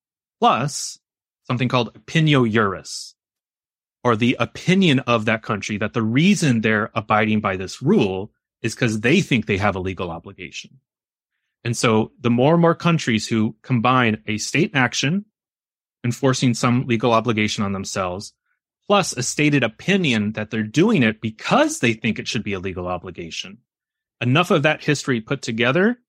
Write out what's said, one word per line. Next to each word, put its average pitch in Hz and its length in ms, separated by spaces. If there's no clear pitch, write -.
plus 151 580
something 123 240
called 120 260
opinio 147 560
juris, 98 640
or 120 120
the 120 220
opinion 170 640
of 117 240
that 113 180
country 104 360
that 107 160
the 117 80
reason 139 580
they're 110 340
abiding 107 460
by 98 160
this 92 240
rule 107 520
is 113 140
'cause 110 260
they 139 200
think 127 260
they 104 100
have 98 200
a 95 40
legal 92 300
obligation. 90 680
And 117 120
so 110 440
the 120 100
more 127 240
and 170 60
more 165 140
countries 139 540
who 113 340
combine 120 640
a 107 120
state - 360
action 139 500
enforcing 127 500
some 127 320
legal 120 260
obligation 110 500
on 101 100
themselves, 95 600
plus 202 260
a 123 100
stated 147 400
opinion 117 680
that 107 180
they're 110 120
doing 147 400
it 110 180
because 254 600
they 117 120
think 110 260
it 110 80
should 107 160
be 101 120
a 95 40
legal 90 300
obligation, 90 680
enough 139 300
of 165 120
that 151 200
history 139 380
put 135 220
together, 135 680